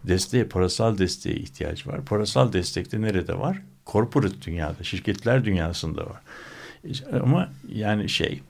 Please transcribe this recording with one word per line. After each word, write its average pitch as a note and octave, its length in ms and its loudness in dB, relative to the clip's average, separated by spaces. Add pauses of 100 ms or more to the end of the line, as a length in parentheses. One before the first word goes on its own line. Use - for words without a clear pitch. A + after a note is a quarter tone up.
Desteğe, F#2 400 2
parasal G2 540 2
desteğe - 380 0
ihtiyacı - 540 -8
var. - 140 -6
Parasal G#2+ 480 2
destek - 400 -2
de G#2+ 80 -2
nerede F2+ 380 0
var? F#3+ 240 -2 (240)
Corporate A#2 600 2
dünyada, E2 360 -4
şirketler A2 640 0
dünyasında E2+ 640 0
var. - 140 -14 (640)
E, D#3+ 320 -6
ama D3+ 320 4 (240)
yani G#2+ 360 0
şey - 420 -2